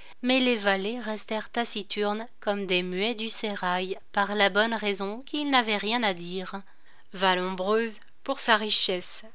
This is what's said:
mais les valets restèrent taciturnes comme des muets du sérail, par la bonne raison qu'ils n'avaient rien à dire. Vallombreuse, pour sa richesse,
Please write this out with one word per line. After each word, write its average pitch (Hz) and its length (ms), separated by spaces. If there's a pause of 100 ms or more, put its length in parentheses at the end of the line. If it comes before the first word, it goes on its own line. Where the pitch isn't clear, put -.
(220)
mais 254 180
les 247 160
valets 202 440
restèrent 214 500
taciturnes 214 760 (140)
comme 202 280
des 180 160
muets 185 320
du 220 120
sérail, 190 720 (140)
par 202 200
la 208 160
bonne 214 240
raison 202 500
qu'ils 294 260
n'avaient 233 260
rien 208 280
à 202 100
dire. 175 480 (500)
Vallombreuse, 190 880 (240)
pour 269 160
sa 226 180
richesse, 202 680 (120)